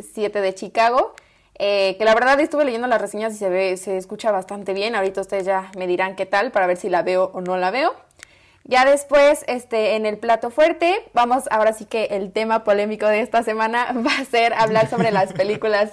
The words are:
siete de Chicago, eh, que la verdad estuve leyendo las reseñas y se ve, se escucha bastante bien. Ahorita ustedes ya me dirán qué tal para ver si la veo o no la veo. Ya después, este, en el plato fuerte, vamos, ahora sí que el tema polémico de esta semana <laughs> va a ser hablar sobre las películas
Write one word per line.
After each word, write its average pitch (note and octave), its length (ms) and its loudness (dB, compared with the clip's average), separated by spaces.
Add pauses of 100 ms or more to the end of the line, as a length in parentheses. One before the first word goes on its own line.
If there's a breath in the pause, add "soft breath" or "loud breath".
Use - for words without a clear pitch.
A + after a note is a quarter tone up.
(140)
siete G#3 260 -4
de F#3+ 160 -2
Chicago, A#3 580 0 (460 loud breath)
eh, G3 380 0
que G#3+ 80 0
la A3 100 6
verdad B3+ 240 4
estuve D4 240 2
leyendo B3 240 -2
las A3+ 140 2
reseñas G#3+ 320 -6
y G#3+ 40 -14
se G3+ 120 -2
ve, F#3 260 0
se F#3+ 220 -6
escucha G#3 340 -4
bastante G3 420 -4
bien. G#3 220 -4
Ahorita F#3+ 240 -2
ustedes G3 260 -4
ya F#3+ 320 -2
me F#3 80 -6
dirán F#3 300 -2
qué F#3+ 100 -6
tal G#3 280 -2
para G3 120 2
ver F3+ 120 0
si G#3 100 -8
la F3 160 0
veo F#3 300 0
o F#3 80 -10
no F#3 160 -4
la F#3 120 -2
veo. C#4 240 -2 (680 loud breath)
Ya B3+ 220 2
después, C#4+ 640 4
este, A3 480 0
en A3 100 -2
el G#3+ 120 -2
plato A#3 320 0
fuerte, E4+ 460 2 (180)
vamos, A#3+ 380 2
ahora A3 220 2
sí A3 100 -12
que A3 220 -4
el G3 260 -4
tema A3 320 -2
polémico G#3 420 0
de G#3+ 140 4
esta A#3 240 0
semana A3+ 480 -2
<laughs> B3+ 60 -2
va A#3+ 200 0
a C4+ 60 -4
ser A#3 300 2
hablar A3 360 2
sobre A3+ 220 0
las G3 220 0
películas G#3 600 -2